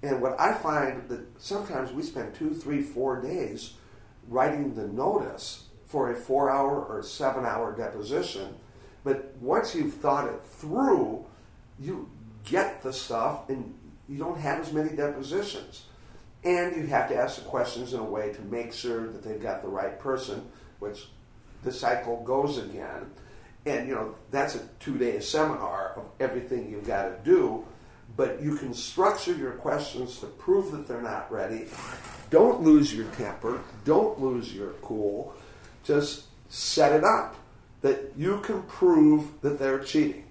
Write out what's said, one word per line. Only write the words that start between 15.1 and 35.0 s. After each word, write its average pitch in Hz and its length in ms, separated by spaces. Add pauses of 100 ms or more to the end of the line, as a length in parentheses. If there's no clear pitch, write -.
And 175 320
you 156 120
have 123 220
to 123 60
ask - 220
the - 100
questions 120 460
in 123 60
a 110 40
way 104 300
to 110 100
make 117 300
sure 117 340
that - 160
they've 107 180
got 101 200
the 98 60
right 98 320
person, 127 500 (300)
which 104 280 (560)
the 127 80
cycle 117 520
goes 135 340
again. 73 540 (560)
And, 127 200
you 135 60
know, 110 220 (160)
that's 139 240
a - 120 (120)
two-day 123 400
seminar - 800
of - 80 (140)
everything 120 520
you've 104 160
got 101 160
to 92 200
do. 160 400 (540)
But 131 240
you 147 140
can 135 180
structure 185 640
your 135 160
questions 131 680
to - 40
prove 185 460
that 147 160
they're 120 140
not 107 300
ready. 110 360 (640)
Don't 214 300
lose 151 320
your 110 180
temper. 117 500 (240)
Don't 165 340
lose 123 340
your 95 180 (100)
cool. 107 540 (480)